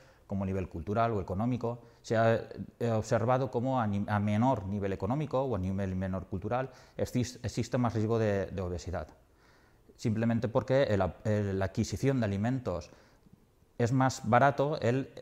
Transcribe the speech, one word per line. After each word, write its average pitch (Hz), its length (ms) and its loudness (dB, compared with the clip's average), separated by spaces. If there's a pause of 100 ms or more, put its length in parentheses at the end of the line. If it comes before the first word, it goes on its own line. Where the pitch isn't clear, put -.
(260)
como 196 180 -2
nivel 95 240 -2
cultural 104 440 0
o 101 100 0
económico. 117 580 -4 (220)
Se 110 160 0
ha, 113 160 6
eh, - 560 -4
observado 117 600 0
cómo 127 300 0
a 110 60 0
ni-, 101 220 -2
a 104 100 2
menor 104 480 2
nivel 98 260 -2
económico 131 500 -2
o 127 140 -2
a - 20 -2
nivel 95 380 -2
menor 92 300 -4
cultural 117 440 -4 (280)
exis-, - 440 -2
existe 117 360 -4
más 120 160 0
riesgo 110 240 0
de, 101 280 2
de 90 140 -6
obesidad, 87 480 -6 (880)
simplemente 113 520 0
porque 131 340 2
el 104 180 2
ap-, 90 260 -2
el, 104 320 2
la 95 80 0
adquisición 123 540 0
de 110 60 2
alimentos 101 640 -2 (880)
es 117 140 2
más 131 320 2
barato 139 560 4
el, 127 400 0